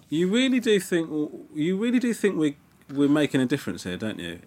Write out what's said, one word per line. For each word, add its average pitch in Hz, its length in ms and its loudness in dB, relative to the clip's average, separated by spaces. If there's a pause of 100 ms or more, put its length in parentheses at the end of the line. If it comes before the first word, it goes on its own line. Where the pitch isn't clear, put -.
You 165 180 0
really 247 320 2
do 214 220 2
think, 170 280 -2 (460)
you 160 220 0
really 240 240 2
do 240 120 0
think 196 240 0
we, 151 200 0 (360)
we're 143 160 4
making 143 320 2
a 131 60 2
difference 120 380 -4
here, 90 120 -6
don't 104 220 -6
you? 85 280 -10